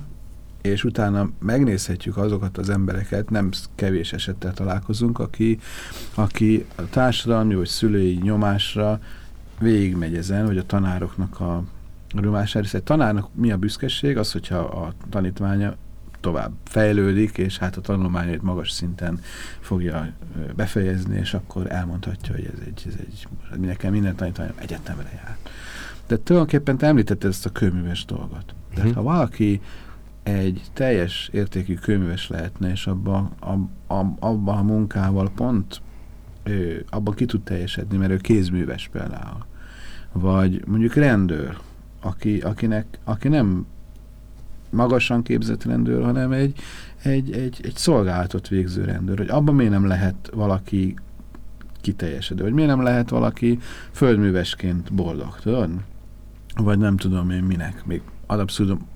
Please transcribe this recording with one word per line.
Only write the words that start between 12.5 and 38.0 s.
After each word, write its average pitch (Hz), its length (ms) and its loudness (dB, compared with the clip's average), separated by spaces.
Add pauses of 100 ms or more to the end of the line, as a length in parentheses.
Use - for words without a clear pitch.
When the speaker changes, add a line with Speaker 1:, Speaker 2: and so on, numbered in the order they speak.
Speaker 1:
hiszen 98 160 -2
egy 92 60 -4
tanárnak 104 500 2
mi 117 160 2
a 98 60 2
büszkeség? 131 600 -2
Az, 104 140 0
hogyha - 260 -4
a 85 360 -4 (160)
tanítványa 101 680 0 (440)
tovább 71 320 -2 (120)
fejlődik, 101 760 4
és 95 200 0
hát 92 200 -2
a 92 40 -6
tanulmányait 87 600 0
magas 90 300 -2
szinten 85 480 -4 (400)
fogja, 82 480 -2 (300)
ö, - 20 -4 (160)
befejezni, 95 600 0
és 95 160 -2
akkor 95 380 -4
elmondhatja, 90 600 -4
hogy - 200 -6
ez - 120 -10
egy, - 220 -10
ez - 120 -6
egy, - 280 -12 (320)
nekem 92 320 -2
minden 98 240 2
tanítványom 90 440 -4
egyetemre 73 500 -8 (140)
jár. - 140 -8 (720)
De 113 100 2
tulajdonképpen 147 600 4
te 147 100 4
említetted 104 420 4
ezt - 160 -2
a 104 40 -4
kőműves 87 560 0
dolgot. - 480 -8 (220)
De 101 80 0
Speaker 2:
Mhm. 113 100 4
Speaker 1:
ha 113 80 -2
valaki 117 600 2 (600)
egy 95 380 2 (120)
teljes 101 580 2
értékű 95 420 0
kőműves 87 540 0
lehetne, 90 440 -4
és 92 160 -4
abba, 98 520 0
ab-, 95 300 -2 (180)
ab-, 95 360 0
abba 104 300 2
a 101 100 2
munkával 101 720 2
pont, 120 460 0 (600)
ö, 95 300 0 (160)
abban 104 240 0
ki 120 120 0
tud 107 160 0
teljesedni, 92 560 -2
mert 98 140 4